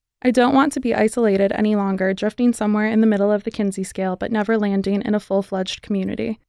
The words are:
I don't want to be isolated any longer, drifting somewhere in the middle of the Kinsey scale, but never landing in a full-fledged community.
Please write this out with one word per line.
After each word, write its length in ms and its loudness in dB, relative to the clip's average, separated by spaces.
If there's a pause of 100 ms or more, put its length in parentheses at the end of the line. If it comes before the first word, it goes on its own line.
(220)
I 80 2
don't 240 4
want 200 4
to 60 -6
be 140 -2
isolated 580 2
any 240 0
longer, 380 -2
drifting 400 0
somewhere 320 0
in 160 2
the 60 6
middle 240 2
of 120 0
the 60 -8
Kinsey 340 -4
scale, 320 -4
but 160 -6
never 240 0
landing 460 0
in 140 0
a 40 0
full-fledged 600 -4
community. 680 -6